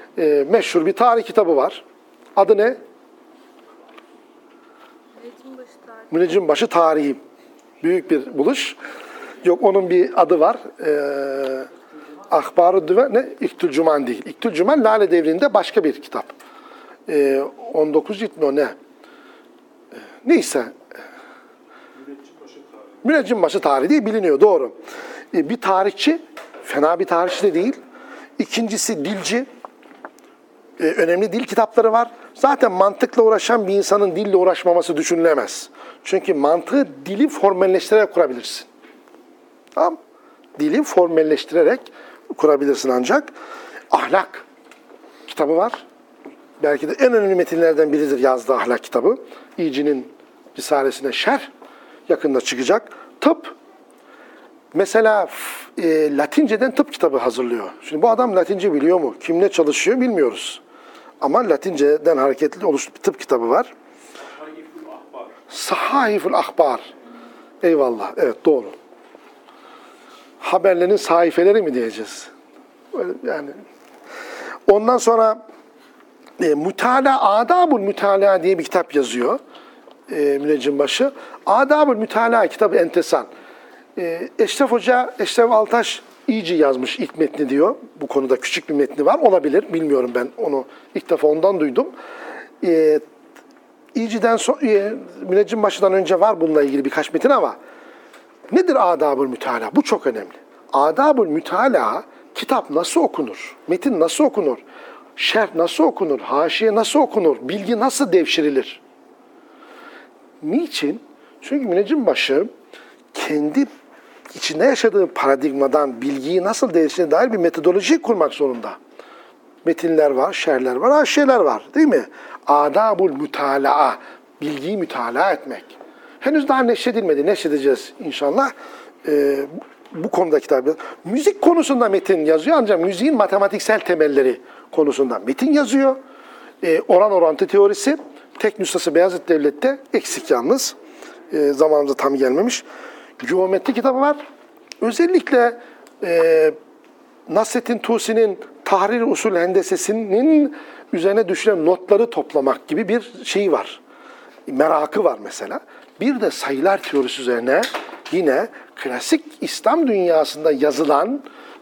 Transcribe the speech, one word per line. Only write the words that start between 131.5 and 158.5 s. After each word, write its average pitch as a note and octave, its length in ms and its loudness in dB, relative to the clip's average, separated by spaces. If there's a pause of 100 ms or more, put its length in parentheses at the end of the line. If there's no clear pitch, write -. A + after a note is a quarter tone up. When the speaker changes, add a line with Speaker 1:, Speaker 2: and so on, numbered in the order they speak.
Speaker 1:
metin F#3 360 0
yazıyor D#3+ 340 2
ancak G#3 200 2
müziğin G3 360 0
matematiksel G3+ 640 0
temelleri C#3 640 0 (300)
konusunda C3+ 480 0
metin C#3 340 -2
yazıyor. C4+ 420 2 (680)
Ee, D#3+ 240 2
oran G3+ 240 6
orantı E3+ 360 2
teorisi, G3+ 500 4 (420)
tek G#3+ 200 -2
nüshası E3+ 360 -2
Beyazıt F3+ 340 2
Devlet'te, D#3+ 500 0 (140)
eksik - 380 -4
yalnız. D3 440 0 (580)
Ee, D3+ 40 -2
zamanımıza C#3+ 560 2
tam C#3 220 -2
gelmemiş. C#3 480 0 (640)
Geometri F#3 440 0
kitabı B3+ 260 0
var. C#4+ 180 2 (640)
Özellikle, B3 760 2 (460)
e, E3 480 4 (800)
Nasrettin A3 480 -2
Tusi'nin A3 640 0 (260)
Tahrir G3+ 360 0
Usul G#3 340 0
Hendesesi'nin G#3+ 1200 2 (380)
üzerine G3 340 2
düşülen F#3 380 0
notları G3+ 440 2
toplamak C3+ 580 -2
gibi - 200 -4
bir A3 240 -2 (120)
şey G3 280 -2
var. B2+ 300 -4 (640)
Merakı D#3 560 0
var B2+ 200 0
mesela. - 360 -12 (420)
Bir B3+ 200 -2
de D#3 100 0
sayılar E3+ 520 -2
teorisi C3+ 380 -2
üzerine B2 400 0 (500)
yine E3+ 360 0 (280)